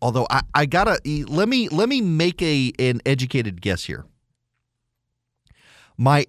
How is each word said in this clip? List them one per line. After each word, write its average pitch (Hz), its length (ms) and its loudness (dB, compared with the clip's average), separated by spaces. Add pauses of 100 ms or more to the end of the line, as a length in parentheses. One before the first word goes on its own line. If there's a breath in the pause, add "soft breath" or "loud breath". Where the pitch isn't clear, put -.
Although 120 300 0
I, 127 100 2 (140)
I 147 100 2
gotta, 180 340 2 (280)
let 170 200 0
me, 247 220 0
let 190 180 0
me 262 140 0
make 175 400 0
a, 143 380 0
an 123 260 0
educated 123 560 -2
guess 92 220 -2
here. 64 220 -10 (1900 soft breath)
My 143 340 4